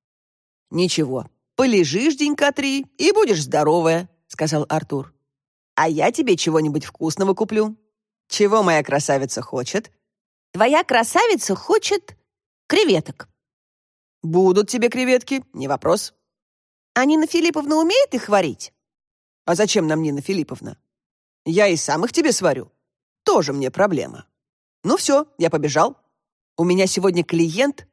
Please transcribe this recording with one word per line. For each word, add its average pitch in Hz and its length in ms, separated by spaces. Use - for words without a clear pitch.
«Ничего, 151 560
полежишь 233 600
денька 294 360
три 269 340
и 339 140
будешь 262 300
здоровая», 160 640
сказал 151 420
Артур. 151 440
«А 160 140
я 160 240
тебе 247 240
чего-нибудь 156 480
вкусного 190 500
куплю. 214 420
Чего 208 340
моя 165 200
красавица 139 600
хочет?» 135 480
«Твоя 269 320
красавица 294 720
хочет - 600
креветок». 302 640
«Будут 185 460
тебе 240 200
креветки, 254 640
не 262 160
вопрос». - 460
«А 247 100
Нина 311 220
Филипповна 311 500
умеет 381 380
их 240 140
варить?» 185 440
«А 175 100
зачем 190 320
нам 156 160
Нина 143 200
Филипповна? - 560
Я 196 240
и 175 80
сам 156 280
их 247 80
тебе 302 200
сварю. 139 400
Тоже 185 300
мне 135 180
проблема. 143 560
Ну 240 140
всё, 294 300
я 165 120
побежал. 156 460
У 165 80
меня 180 220
сегодня 180 360
клиент 170 720